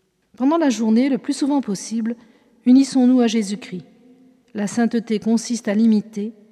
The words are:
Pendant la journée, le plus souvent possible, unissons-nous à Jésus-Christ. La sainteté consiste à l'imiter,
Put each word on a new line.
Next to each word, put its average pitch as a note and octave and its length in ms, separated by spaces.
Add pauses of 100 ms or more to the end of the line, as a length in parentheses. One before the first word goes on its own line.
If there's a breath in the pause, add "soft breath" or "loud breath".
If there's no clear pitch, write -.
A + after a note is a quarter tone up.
(380)
Pendant C#4+ 200
la D4+ 120
journée, A3+ 400
le B3+ 80
plus - 160
souvent C#4 280
possible, A3 540 (500 soft breath)
unissons-nous B3+ 540
à A#3 80
Jésus-Christ. G3+ 580 (680)
La G#3 140
sainteté A3+ 520
consiste A3+ 480
à G3+ 60
l'imiter, G#3+ 600 (180)